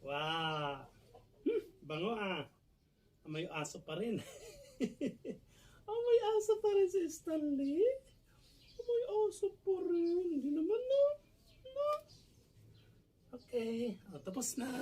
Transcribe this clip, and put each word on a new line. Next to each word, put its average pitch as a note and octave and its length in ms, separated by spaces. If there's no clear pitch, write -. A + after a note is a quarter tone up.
Wow. D3+ 840
Hmm, A4 160
bango D#3+ 280
ah. F#3+ 280
May D#3 240
aso D#3 320
pa D#3 160
rin. A3 200
<laughs> - 680
Oh, A4+ 160
may A#4+ 160
aso G#4+ 240
pa G#4+ 160
rin G4 160
si F4+ 160
Stanley. D4 720
Oh, A#4+ 80
may A#4 200
aso G#4 240
pa - 80
rin. F4 480
Hindi C4+ 160
naman, E4+ 320
no? C5+ 220
No? C5+ 260
Okay. A3+ 560
Oh, D#3 80
tapos F#3+ 400
na. B3 80